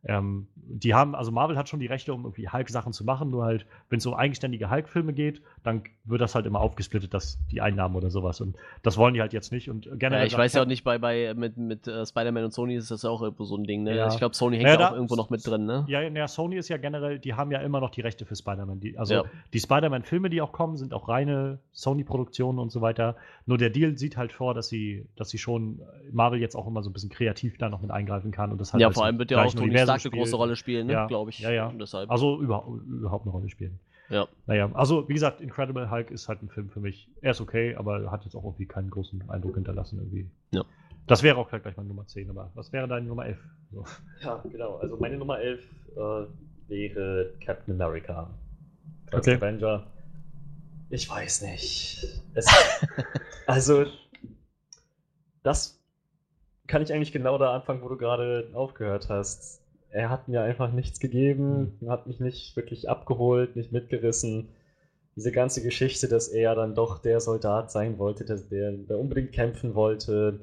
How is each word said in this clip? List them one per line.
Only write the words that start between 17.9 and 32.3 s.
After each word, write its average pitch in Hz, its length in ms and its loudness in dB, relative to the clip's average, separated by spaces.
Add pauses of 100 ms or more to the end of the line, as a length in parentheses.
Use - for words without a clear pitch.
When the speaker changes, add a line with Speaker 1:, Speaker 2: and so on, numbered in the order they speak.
Speaker 1:
die 120 120 -8
Rechte 113 240 -4
für 104 100 -8
Spider-Man. 98 420 -6
Die, 107 200 -8
also 107 160 2
Speaker 2:
Ja. 98 100 4 (300)
Speaker 1:
die 117 40 2
Spider-Man-Filme, 151 720 2
die 165 100 0
auch 147 120 -2
kommen, 160 240 -2
sind 131 180 -8
auch 107 140 -6
reine 135 500 0 (140)
Sony-Produktionen 127 880 0
und 117 100 -4
so 117 100 -4
weiter. 113 360 2 (300)
Nur 123 120 4
der 120 120 6
Deal 147 280 4
sieht 127 180 -4
halt 120 160 -4
vor, 127 220 -2
dass 113 140 -6
sie, 104 480 -6
dass 104 140 -8
sie 117 80 -6
schon 113 420 -4 (320)
Marvel 120 280 4
jetzt 113 140 -2
auch 110 140 -6
immer 110 160 -4
so 101 60 -6
ein - 20 -10
bisschen 98 180 -6
kreativ 113 480 -2
da 117 100 -2
noch 95 140 -6
mit 101 80 -6
eingreifen 101 400 -2
kann 104 220 -2
und 98 80 -4
das 98 120 -4
halt 120 80 6
Speaker 2:
Ja, 113 80 10
Speaker 1:
alles 98 80 4
Speaker 2:
vor 110 80 4
Speaker 1:
im - 20 4
Speaker 2:
allem 117 120 2
wird 123 140 0
ja 123 60 6
auch 107 40 8
Speaker 1:
gleichen 120 140 4
Speaker 2:
Tony 117 140 2
Speaker 1:
Universum 127 160 8
Speaker 2:
Stark 131 100 4
eine 127 140 -4 (100)
große 120 100 2
Speaker 1:
spielt. 117 100 0
Speaker 2:
Rolle 117 160 2
spielen, 117 320 -2
ne? 110 40 2
Speaker 1:
Ja, 110 140 2
Speaker 2:
Glaub 110 220 -2
ich. 113 100 -12
Speaker 1:
ja, 110 120 -2
ja. 113 180 2
Speaker 2:
Und 120 100 -8
deshalb. 104 320 -6
Speaker 1:
Also 143 320 4